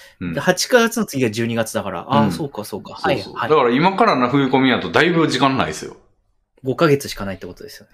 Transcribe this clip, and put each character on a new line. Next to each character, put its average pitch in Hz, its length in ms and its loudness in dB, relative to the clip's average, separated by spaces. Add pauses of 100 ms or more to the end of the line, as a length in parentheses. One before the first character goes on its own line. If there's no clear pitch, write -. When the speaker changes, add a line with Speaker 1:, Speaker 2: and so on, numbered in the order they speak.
(220)
Speaker 1:
う 90 60 -6
ん。 85 60 -4
Speaker 2:
で、 - 60 -4
八 - 300 0
月 226 300 4
の 208 60 -2
次 135 180 -6
が 113 60 2
十 113 160 -2
二 117 100 -2
月 113 180 -2
だ 101 100 -4
か 98 80 -8
ら。 87 160 -8
あ 143 140 4
ー、 - 40 4
Speaker 1:
う - 40 2
ん。 - 20 -2
Speaker 2:
そ 160 140 -6
う - 40 -8
か 104 140 -8
そ 104 140 -10
う - 60 -14
か。 - 160 -18
Speaker 1:
そ 151 140 0
う 120 60 -2
そ - 120 -12
う。 - 20 -16
Speaker 2:
は - 60 -10
い、 - 20 -6
は 120 60 -2
い。 - 20 -2
Speaker 1:
だ 151 80 4
か 135 60 6
ら 120 120 2
今 185 200 2
か 226 100 4
ら 180 100 2
の 123 140 0
冬 139 200 2
コ 135 100 2
ミ 131 100 4
や 110 100 2
と 87 120 -6
だ 127 120 4
い 175 80 2
ぶ 165 160 2
時 127 120 -4
間 135 180 2
な 90 80 0
い - 20 -2
で 78 60 -6
す - 120 -12
よ。 - 120 -16 (680)
Speaker 2:
五 131 120 -4
ヶ 170 120 2
月 143 220 0
し - 60 -10
か 101 100 -8
な 95 80 -6
い - 20 -10
っ - 20 -12
て - 80 -14
こ 90 80 -14
と - 100 -20
で - 60 -20
す - 120 -20
よ - 60 -20
ね。 - 60 -20